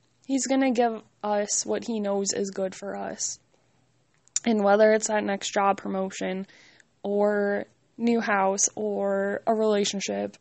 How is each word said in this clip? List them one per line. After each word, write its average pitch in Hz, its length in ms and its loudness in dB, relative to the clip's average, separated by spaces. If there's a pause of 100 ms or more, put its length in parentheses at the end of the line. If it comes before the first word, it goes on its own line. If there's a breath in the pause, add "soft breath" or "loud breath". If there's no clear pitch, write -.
(260)
he's 262 200 -2
gonna 269 260 2
give 226 300 0 (220)
us 208 400 -2
what 208 220 -4
he 226 140 -4
knows 202 340 -2
is 196 160 -2
good 190 240 -4
for 196 200 -10
us. - 440 -8 (1040)
And 220 180 2
whether 214 300 6
it's 220 160 0
that 214 160 0
next 196 280 -4
job 196 260 2
promotion 190 680 -4 (560 soft breath)
or 202 600 0 (360)
new 233 200 4
house 202 540 2
or 202 720 -2
a 226 80 4
relationship, 202 880 0